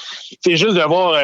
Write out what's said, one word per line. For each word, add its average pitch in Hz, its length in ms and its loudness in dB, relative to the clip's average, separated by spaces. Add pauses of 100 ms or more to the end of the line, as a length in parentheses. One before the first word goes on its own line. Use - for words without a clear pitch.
(440)
c'est 170 120 2
juste 202 180 0
de 175 80 2
voir, 170 320 2
euh, 143 100 2